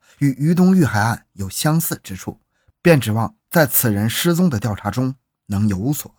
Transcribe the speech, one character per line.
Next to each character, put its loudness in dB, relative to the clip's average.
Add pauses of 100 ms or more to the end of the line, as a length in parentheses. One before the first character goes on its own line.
(180)
与 2
于 0
东 4
遇 6
害 0
案 -2
有 -10
相 -2
似 -6
之 -14
处， -12 (420)
便 6
指 -2
望 -4 (140)
在 4
此 -2
人 0
失 -2
踪 2
的 -2
调 -4
查 -6
中 -4 (320)
能 -2
有 -2
所 -10